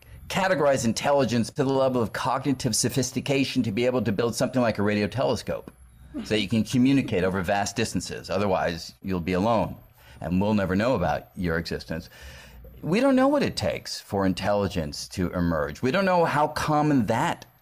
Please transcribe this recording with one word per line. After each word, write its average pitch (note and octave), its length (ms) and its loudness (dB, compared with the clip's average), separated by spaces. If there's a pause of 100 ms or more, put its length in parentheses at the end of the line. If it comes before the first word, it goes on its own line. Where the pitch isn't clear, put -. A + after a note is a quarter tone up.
(300)
categorize D#3 560 2
intelligence A#2+ 640 2
to C#3+ 120 -2
the C3+ 100 2
level C3 280 2
of G#2+ 120 -2
cognitive C3 640 -2
sophistication C3 880 0
to A2+ 80 -2
be A#2 140 0
able B2 160 2
to G#2+ 100 0
build A2+ 240 -2
something B2+ 260 0
like A2 180 2
a G2+ 40 0
radio G#2 220 2
telescope G#2+ 640 -2 (440)
so C#4+ 160 -8
that G#2+ 120 2
you G2 60 -2
can A2 160 2
communicate B2+ 600 2
over F#2+ 180 2
vast G2 340 0
distances. F#2+ 540 -4
Otherwise, F2 720 0
you'll F#2+ 180 -4
be F2 140 -2
alone, F#2+ 420 2 (460)
and F2+ 180 0
we'll G#2 140 2
never F#2+ 220 0
know A#2 180 2
about D#2 420 -2
your E2+ 220 -2
existence. E2 520 -6 (760)
We F3 160 0
don't C4+ 160 4
know C4 120 4
what C#4+ 140 2
it B2 140 -2
takes - 440 -4
for G2 260 -2
intelligence F#2+ 840 -2
to F2+ 220 -2
emerge. D#2+ 500 0
We B2+ 80 0
don't G3 160 0
know F3+ 180 4
how D3 260 2
common D3 580 2
that B2+ 380 -2 (160)